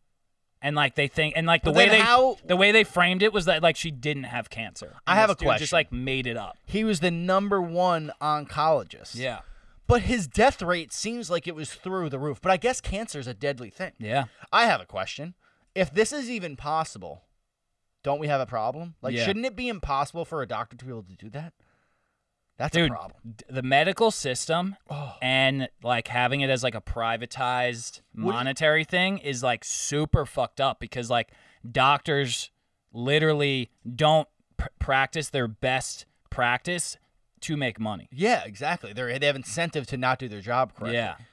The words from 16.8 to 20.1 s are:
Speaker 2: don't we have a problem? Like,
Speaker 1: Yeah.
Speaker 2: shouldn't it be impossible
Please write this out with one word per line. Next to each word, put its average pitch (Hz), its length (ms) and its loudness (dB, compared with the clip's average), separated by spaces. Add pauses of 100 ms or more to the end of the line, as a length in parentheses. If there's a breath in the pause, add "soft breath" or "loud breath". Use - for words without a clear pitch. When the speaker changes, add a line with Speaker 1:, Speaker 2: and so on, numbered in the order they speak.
Speaker 2:
don't 143 160 -2
we 151 80 -4
have 143 120 0
a 131 60 -2
problem? 131 560 -6
Like, 123 140 -4
Speaker 1:
Yeah. 117 100 0
Speaker 2:
shouldn't 214 220 -2
it 226 80 -8
be 247 120 -6
impossible 160 580 -4